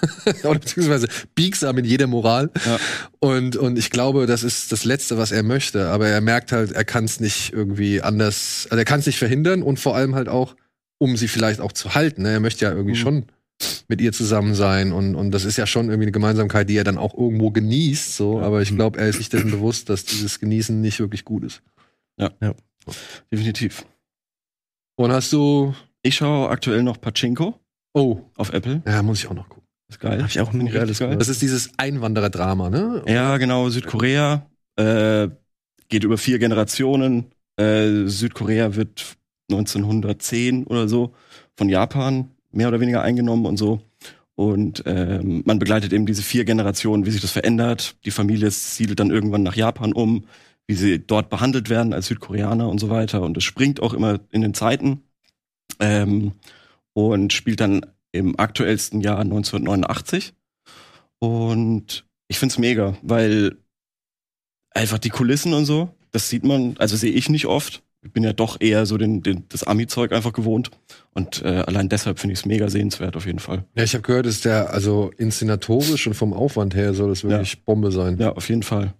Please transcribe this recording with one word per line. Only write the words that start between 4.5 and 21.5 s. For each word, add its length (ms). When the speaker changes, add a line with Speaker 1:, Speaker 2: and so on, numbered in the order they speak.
Speaker 1:
das 100
Letzte, 340
was 140
er 120
möchte. 460
Aber 180
er 120
merkt 320
halt, 220
er 100
kann's 380
nicht 320
irgendwie 480
anders, 680
also 100
er 60
kann's 200
nicht 140
verhindern 440
und 160
vor 160
allem 200
halt 140
auch, 260
um 180
sie 140
vielleicht 320
auch 100
zu 240
halten. 280
Ne? 80
Er 100
möchte 240
ja 60
irgendwie 260
Speaker 2:
Mhm. 40
Speaker 1:
schon 240
mit 140
ihr 100
zusammen 440
sein 360
und, 240
und 160
das 140
ist 100
ja 100
schon 200
irgendwie 220
eine 40
Gemeinsamkeit, 580
die 60
er 80
dann 140
auch 200
irgendwo 340
genießt, 680
so. 240
Speaker 2:
Ja. 40
Speaker 1:
Aber 160
ich 100
Speaker 3:
Mhm. 40
Speaker 1:
glaub, 220
er 100
ist 120
sich 100
dessen 220
bewusst, 380
dass 140
dieses 380
Genießen 400
nicht 180
wirklich 240
gut 220
ist. 160